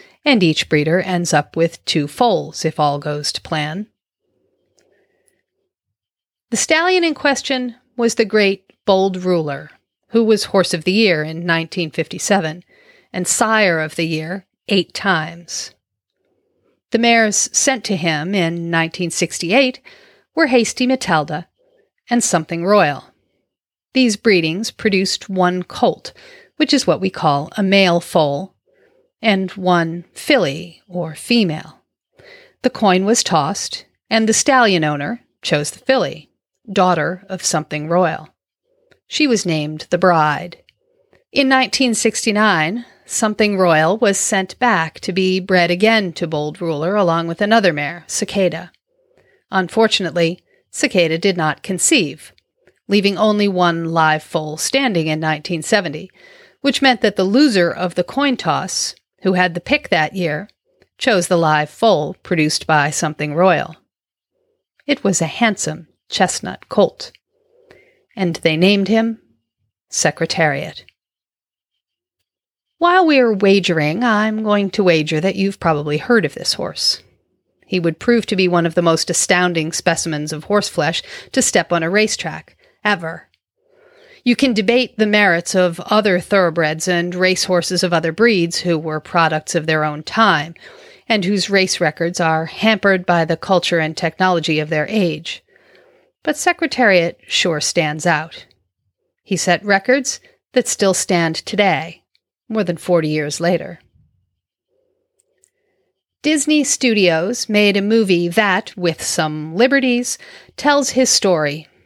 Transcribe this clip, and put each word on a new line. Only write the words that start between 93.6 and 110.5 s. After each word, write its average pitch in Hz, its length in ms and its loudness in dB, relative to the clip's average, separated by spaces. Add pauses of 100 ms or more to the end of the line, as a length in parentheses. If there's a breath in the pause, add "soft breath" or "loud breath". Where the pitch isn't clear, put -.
and 156 180 -4
technology 165 640 0
of 151 100 -4
their 156 200 -2
age. 165 540 -4 (800 soft breath)
But 302 140 -2
Secretariat 202 920 0
sure 160 340 -2
stands 156 460 -2
out. 165 400 -4 (760)
He 190 140 -4
set 175 280 -2
records 208 560 0 (320 soft breath)
that 247 160 0
still 190 260 2
stand 165 420 0
today, 165 640 -4 (460)
more 220 160 -2
than 170 120 -4
forty 165 320 0
years 151 320 -4
later. 170 380 -2 (2500)
Disney 302 400 2
Studios 202 880 0
made 208 300 2
a 196 40 -2
movie 196 460 2
that, 190 480 0
with 175 260 -4
some 156 540 -4
liberties, 247 640 2 (400 loud breath)